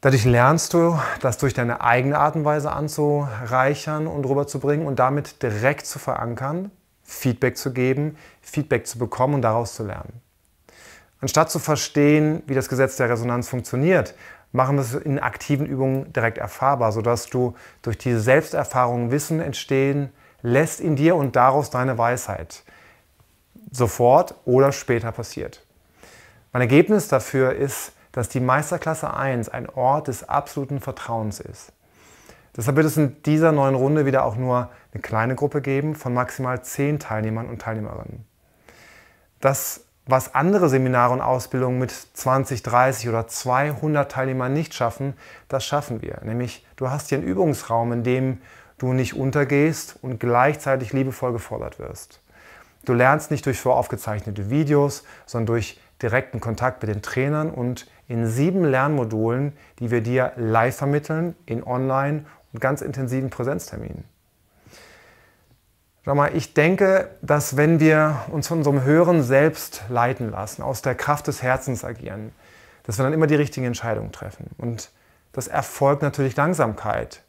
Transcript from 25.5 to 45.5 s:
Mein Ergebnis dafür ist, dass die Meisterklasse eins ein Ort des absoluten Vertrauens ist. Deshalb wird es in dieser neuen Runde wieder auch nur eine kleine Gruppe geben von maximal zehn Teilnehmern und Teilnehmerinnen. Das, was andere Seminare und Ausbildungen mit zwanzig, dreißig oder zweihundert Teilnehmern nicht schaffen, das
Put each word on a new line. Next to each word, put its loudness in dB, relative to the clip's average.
Mein 2
Ergebnis 4
dafür 2
ist, -4
dass -4
die -2
Meisterklasse -2
eins -2
ein -10
Ort 0
des -8
absoluten -4
Vertrauens -6
ist. -16
Deshalb -2
wird 6
es 0
in 2
dieser 4
neuen 4
Runde 2
wieder 2
auch -2
nur 0
eine -10
kleine 0
Gruppe -2
geben -2
von -6
maximal -2
zehn -2
Teilnehmern -4
und -12
Teilnehmerinnen. -10
Das, -2
was 0
andere 4
Seminare 4
und -2
Ausbildungen -2
mit -2
zwanzig, -2
dreißig 2
oder -2
zweihundert 0
Teilnehmern -2
nicht -4
schaffen, -4
das -4